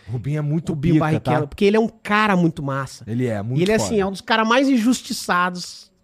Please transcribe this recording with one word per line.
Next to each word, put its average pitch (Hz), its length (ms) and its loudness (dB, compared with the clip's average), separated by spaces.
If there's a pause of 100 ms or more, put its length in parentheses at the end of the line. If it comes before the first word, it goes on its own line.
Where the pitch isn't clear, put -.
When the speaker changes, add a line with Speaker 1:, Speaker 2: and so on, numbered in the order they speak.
(100)
Speaker 1:
Rubinho 131 280 -4
é 151 40 -4
muito 147 300 -2
Speaker 2:
Rubinho 156 220 0
Speaker 1:
pica, 156 100 4
Speaker 2:
Barrichello, 156 380 0
Speaker 1:
tá? 147 40 -4
Speaker 2:
porque - 180 -2
ele 202 120 4
é 226 40 4
um 226 80 2
cara 208 480 0
muito 165 280 2
massa. 135 420 -6
Speaker 1:
Ele 123 200 -2
é, 107 160 -2
muito 123 180 -2
Speaker 2:
E - 20 2
ele, 196 100 2
Speaker 1:
foda. 220 120 2
Speaker 2:
assim, 202 160 0
é 190 60 0
um 196 60 -4
dos 185 80 -12
caras 220 280 0
mais 262 200 4
injustiçados 196 1200 -2 (120)